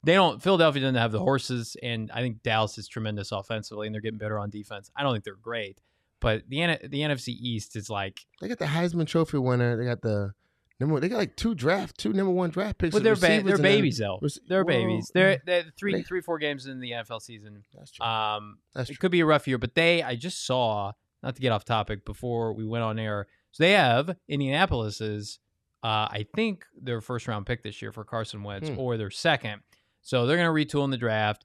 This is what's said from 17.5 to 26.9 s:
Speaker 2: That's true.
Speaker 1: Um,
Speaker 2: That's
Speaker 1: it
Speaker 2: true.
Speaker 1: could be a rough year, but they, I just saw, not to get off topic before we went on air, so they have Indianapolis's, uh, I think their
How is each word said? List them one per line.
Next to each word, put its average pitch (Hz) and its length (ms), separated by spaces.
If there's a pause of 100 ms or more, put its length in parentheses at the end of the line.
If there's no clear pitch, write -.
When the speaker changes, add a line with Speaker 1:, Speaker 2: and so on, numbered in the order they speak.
Speaker 2:
That's - 160
true. - 140
Speaker 1:
Um, 107 540 (160)
Speaker 2:
That's 131 140
Speaker 1:
it 143 40
Speaker 2:
true. - 80
Speaker 1:
could 185 100
be 175 100
a 165 40
rough 151 220
year, 131 100
but 117 180
they, 165 280
I 127 120
just 147 300
saw, 110 480 (300)
not 123 120
to - 60
get 127 100
off 107 140
topic 107 400
before 117 480
we 110 100
went 113 200
on 110 160
air, 104 260 (260)
so - 120
they 180 80
have 160 440 (120)
Indianapolis's, 123 1120 (440)
uh, 110 280
I 107 240
think 214 300 (140)
their 120 220